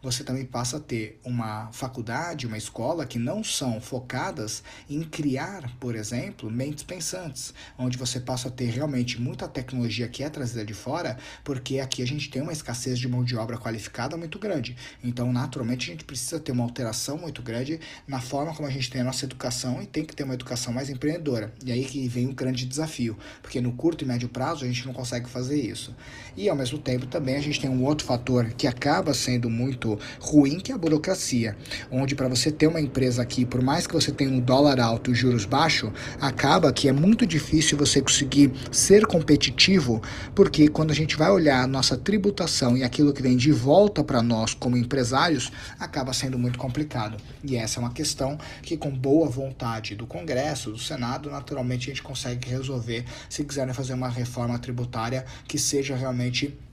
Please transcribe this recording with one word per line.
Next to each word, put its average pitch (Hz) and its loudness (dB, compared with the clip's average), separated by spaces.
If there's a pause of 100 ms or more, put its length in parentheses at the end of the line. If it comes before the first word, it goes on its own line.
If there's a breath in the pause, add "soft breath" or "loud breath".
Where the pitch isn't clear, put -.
você 127 -4
também 131 -4
passa 123 -4
a - -4
ter 117 -6
uma 113 -4
faculdade, 127 -6
uma 110 -6
escola 135 -4
que 123 -6
não 165 -2
são 120 -2
focadas 131 -6 (260 loud breath)
em 151 -4
criar, 156 -4
por 123 -6
exemplo, 110 -6
mentes 139 -4
pensantes, 180 -8 (240 loud breath)
onde 127 -2
você 127 -4
passa 127 -4
a 123 -8
ter 123 -4
realmente 123 -2
muita 143 -6
tecnologia 120 -4
que - -8
é 151 -4
trazida 120 -6
de 107 -8
fora, 135 -6 (260 loud breath)
porque 131 -4
aqui 131 -4
a 123 0
gente 147 -4
tem 131 -4
uma 160 -6
escassez 127 -4
de 127 -2
mão 123 2
de 120 -2
obra 113 -4
qualificada 113 -6
muito 165 -10
grande. 156 -4 (260 loud breath)
Então, 123 0
naturalmente, 123 -2
a 175 -12
gente 160 -14
precisa 139 -6
ter 147 -4
uma 123 2
alteração 120 -4
muito 165 -10
grande 123 -4 (300 loud breath)
na 131 -6
forma 147 -4
como 151 -6
a - -4
gente 131 -4
tem 131 -4
a 120 2
nossa 131 -4
educação 127 -4
e 104 -8
tem 156 -4
que - -16
ter 147 -6
uma 131 -4
educação 123 -6
mais 135 -4
empreendedora. 143 -2 (120)
E 127 -6
aí 123 0
que 131 -4
vem 120 0
o 127 -4
grande 127 -2
desafio, 127 -4 (240 loud breath)
porque - -6
no 123 0
curto 160 0
e 131 -4
médio 120 -2
prazo 135 -4
a 127 -2
gente 123 -4
não 131 -8
consegue 123 -6
fazer 127 -2
isso. - -6 (400 loud breath)
E, 202 2
ao 165 2
mesmo 135 -2
tempo, 127 -2
também 131 -2
a 143 0
gente 143 -2
tem 139 -2
um 127 2
outro 151 2
fator 123 2
que - 0
acaba 151 2
sendo 123 0
muito 117 0 (220 loud breath)
ruim, 147 6
que 220 -8
é 269 -2
a - -4
burocracia, 151 0 (320 loud breath)
onde 135 0
pra 131 0
você 127 2
ter 151 4
uma 160 2
empresa 127 2
aqui, - 2
por 123 0
mais 143 2
que - -8
você 156 2
tenha 135 0
um 131 2
dólar 131 6
alto 117 2
e 123 4
juros 120 4
baixo, 135 2 (280 loud breath)
acaba 143 4
que - 2
é 131 6
muito 190 6
difícil 156 2
você 143 4
conseguir 139 6 (200 loud breath)
ser 214 8
competitivo, 143 4 (340 loud breath)
porque 151 8
quando 156 4
a 143 4
gente 151 0
vai 165 6
olhar 147 6
a 127 2
nossa 131 2
tributação 185 2
e 131 2
aquilo 143 4
que 135 -4
vem 127 6
de 127 6
volta 156 6
pra 123 2
nós 117 2
como 123 0
empresários, 131 2 (280 loud breath)
acaba 135 -4
sendo 131 -2
muito 123 0
complicado. 123 -4 (260 loud breath)
E 135 -2
essa 113 -2
é - -2
uma 120 -4
questão 147 -2 (240 loud breath)
que, - -4
com 151 -4
boa 135 4
vontade 120 -6
do 117 -10
Congresso, 147 -4
do 110 -10
Senado, 139 -4
naturalmente 127 -4
a 139 -8
gente 131 -8
consegue 127 -6
resolver 123 -2 (240 loud breath)
se - -4
quiserem 135 -2
fazer 127 -4
uma 127 -2
reforma 120 -2
tributária 120 -4 (240 loud breath)
que 147 -2
seja 139 0
realmente 127 -2 (160)